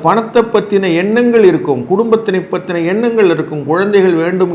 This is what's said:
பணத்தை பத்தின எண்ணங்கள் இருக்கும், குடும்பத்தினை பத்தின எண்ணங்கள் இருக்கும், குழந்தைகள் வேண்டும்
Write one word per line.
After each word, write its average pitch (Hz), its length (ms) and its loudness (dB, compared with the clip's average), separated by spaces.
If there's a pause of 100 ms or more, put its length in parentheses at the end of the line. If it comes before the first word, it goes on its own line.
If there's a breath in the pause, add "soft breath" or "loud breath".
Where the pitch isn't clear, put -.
பணத்தை 220 380 0 (100)
பத்தின 196 380 0 (120)
எண்ணங்கள் 233 460 2
இருக்கும், 147 320 0 (100)
குடும்பத்தினை 214 500 0 (120)
பத்தின 175 300 -4 (100)
எண்ணங்கள் 226 420 0
இருக்கும், 156 360 -6
குழந்தைகள் 185 520 2
வேண்டும் 180 320 -2